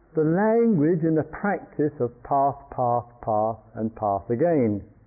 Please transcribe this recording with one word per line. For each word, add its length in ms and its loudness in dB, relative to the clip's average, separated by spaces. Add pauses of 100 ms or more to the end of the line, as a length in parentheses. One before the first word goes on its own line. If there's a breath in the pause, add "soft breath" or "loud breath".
(160)
the 80 2
language 800 2
and 120 2
the 140 2
practice 720 -4
of 120 0 (120)
path, 320 0 (200)
path, 300 0 (160)
path, 380 0 (160)
and 200 -4
path 360 -2
again. 500 0 (260)